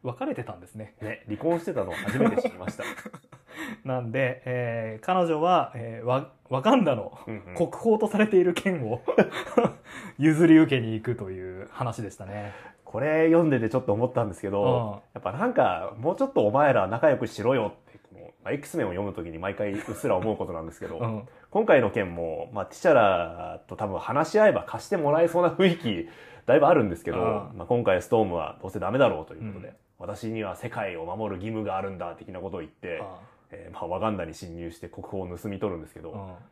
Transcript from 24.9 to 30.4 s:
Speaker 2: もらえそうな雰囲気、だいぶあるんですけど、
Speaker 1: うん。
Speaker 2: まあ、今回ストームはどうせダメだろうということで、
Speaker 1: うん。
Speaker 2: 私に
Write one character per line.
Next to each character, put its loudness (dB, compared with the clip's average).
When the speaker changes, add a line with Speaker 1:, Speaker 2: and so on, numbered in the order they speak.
Speaker 2:
も 2
ら 4
え 6
そ 2
う 4
な 4
雰 4
囲 4
気、 -4
だ 8
い 6
ぶ 6
あ 6
る 6
ん 2
で -4
す -16
け -4
ど、 -2
Speaker 1:
う -2
ん。 0
Speaker 2:
ま -10
あ、 -12
今 2
回 4
ス -14
ト 4
ー 4
ム -2
は -6
ど -12
う -8
せ -6
ダ -2
メ 0
だ 6
ろ -2
う -12
と -18
い -18
う -10
こ -14
と -16
で、 -16
Speaker 1:
う -16
ん。 -20
Speaker 2:
私 -10
に -6